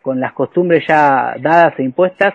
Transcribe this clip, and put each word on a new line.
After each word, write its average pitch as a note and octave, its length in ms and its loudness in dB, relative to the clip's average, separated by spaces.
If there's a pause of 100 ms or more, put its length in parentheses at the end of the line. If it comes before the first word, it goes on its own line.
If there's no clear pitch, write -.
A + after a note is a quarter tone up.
con C3 200 -4
las B2+ 100 -6
costumbres E3+ 560 -2
ya C#3+ 540 0
dadas D#3+ 360 2
e C3+ 60 -6
impuestas F#3 520 -2